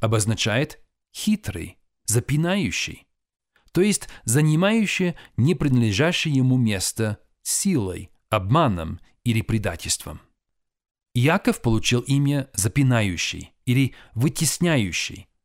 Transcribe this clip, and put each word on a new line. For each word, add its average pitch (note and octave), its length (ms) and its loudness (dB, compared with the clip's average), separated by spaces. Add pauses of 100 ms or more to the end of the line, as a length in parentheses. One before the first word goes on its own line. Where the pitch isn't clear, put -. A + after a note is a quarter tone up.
обозначает A2+ 800 0 (360)
«хитрый», G2+ 640 -4 (280)
«запинающий», D3 1040 -2 (640)
то E3+ 100 2
есть G3+ 260 0 (160)
занимающий E3+ 920 2 (220)
не D3+ 160 2
принадлежащее C3+ 800 0
ему C3 240 2
место G#2+ 640 -2 (220)
силой, F#2+ 680 -2 (200)
обманом F#2+ 680 0 (240)
или A2+ 180 0
предательством. F2+ 800 -4 (920)
Иаков D#3+ 480 2
получил A#2 400 2
имя C#3 520 0
«запинающий» A2+ 1000 0 (120)
или B2+ 280 0 (200)
«вытесняющий», C3 1120 -2 (180)